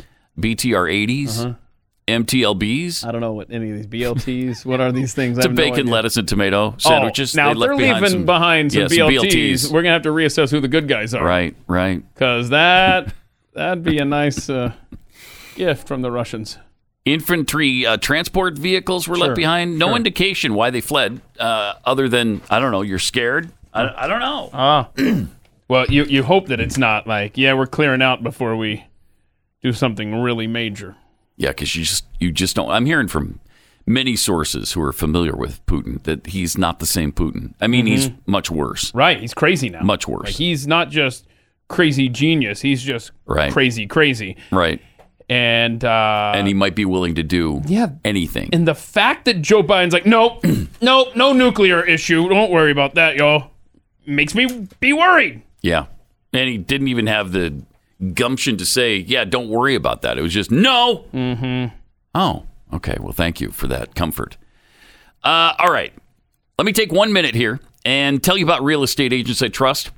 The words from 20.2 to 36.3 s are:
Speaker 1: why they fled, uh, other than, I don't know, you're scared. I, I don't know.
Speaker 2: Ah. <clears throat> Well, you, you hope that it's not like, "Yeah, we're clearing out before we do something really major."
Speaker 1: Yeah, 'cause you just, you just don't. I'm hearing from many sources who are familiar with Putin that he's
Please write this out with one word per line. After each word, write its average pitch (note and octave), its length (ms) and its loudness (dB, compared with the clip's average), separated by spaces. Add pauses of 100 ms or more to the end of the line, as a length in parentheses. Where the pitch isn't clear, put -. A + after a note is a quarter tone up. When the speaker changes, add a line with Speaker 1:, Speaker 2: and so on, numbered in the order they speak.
Speaker 1:
why A2+ 160 2
they B2 100 -2
fled, B2+ 400 -2 (180)
uh, A2 360 -2 (100)
other C3 240 2
than, A#2 400 0
I G#2 100 2
don't C3 140 0
know, G2 80 0
you're G2 180 -4
scared. B2+ 520 -2 (240)
I, B2+ 300 -4
I - 20 -4
don't G#3 140 -4
know. C4+ 340 -8
Speaker 2:
Ah. C#3 420 2
<clears throat> A3+ 300 0 (400)
Well, B2+ 220 2
you, C#3+ 160 4
you C#3 180 2
hope F#3+ 260 2
that A#2+ 120 -2
it's A#2 160 -4
not A2 300 0
like, G#2 320 -4
"Yeah, C3+ 160 4
we're C3 120 2
clearing C3+ 360 0
out B2+ 200 0
before A2+ 320 -4
we A2 300 -4 (800)
do B2+ 100 0
something G#2+ 480 -2
really A#2+ 260 -2
major." G#2 480 -6 (440)
Speaker 1:
Yeah, C#2 160 -2
'cause - 200 -6
you E2 100 -4
just, - 200 -4 (160)
you F2 120 0
just F2 220 -2
don't. C#2+ 160 -2
I'm A2 140 2
hearing C#3+ 240 0
from - 320 -6 (460)
many B2+ 280 2
sources D#2+ 580 -2
who E2+ 100 -4
are C#2+ 100 -2
familiar D#2+ 420 -2
with - 300 -8
Putin C2+ 380 -4
that D#2 260 -6
he's F2+ 300 -6